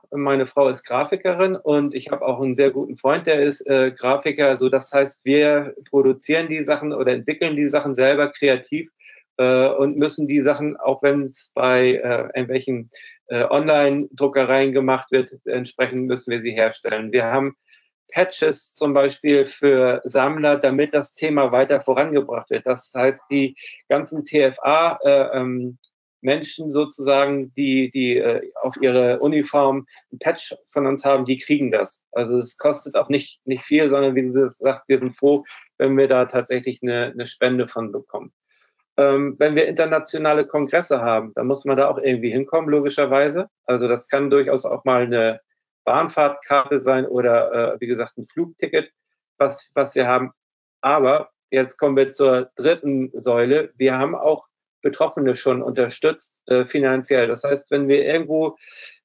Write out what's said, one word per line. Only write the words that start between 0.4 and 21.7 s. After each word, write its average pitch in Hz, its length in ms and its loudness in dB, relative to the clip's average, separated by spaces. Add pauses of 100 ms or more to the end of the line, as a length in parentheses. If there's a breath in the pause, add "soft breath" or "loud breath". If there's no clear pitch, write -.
Frau 135 240 2
ist 127 140 -8
Grafikerin 180 720 -2
und 147 400 0
ich 135 160 -8
habe 139 120 -6
auch 123 160 -2
einen 135 140 -2
sehr 139 160 4
guten 127 280 -8
Freund, 165 280 -2
der 156 160 2
ist, 143 200 0
äh, 131 300 2
Grafiker. 139 560 0
Also 127 220 2
das 131 240 -2
heißt, 139 320 0
wir 147 480 2 (160)
produzieren 139 600 0
die 156 140 -6
Sachen 151 300 -2
oder 127 200 0
entwickeln 151 420 -4
die 147 120 0
Sachen 143 280 -2
selber 139 340 2
kreativ, 143 600 -2 (460 loud breath)
äh, 127 320 4
und 139 280 0
müssen 151 300 -2
die 147 120 2
Sachen, 143 380 0
auch 135 240 -2
wenn's 143 540 -2
bei, 127 400 2
äh, 123 400 -2
irgendwelchen, 127 560 -6 (340 loud breath)
äh, 120 180 -2
Online-Druckereien 139 1300 2
gemacht 131 400 0
wird, 131 200 0 (140)
entsprechend 127 600 -4
müssen 127 240 -4
wir 120 100 -2
sie 113 120 -6
herstellen. 110 600 -2
Wir 117 140 2
haben 135 300 -2 (560 soft breath)
Patches - 640 -2
zum 147 180 -2
Beispiel 139 520 2
für 131 580 2
Sammler, 147 540 2
damit 143 360 0
das 147 220 -2
Thema 147 360 0
weiter 135 300 2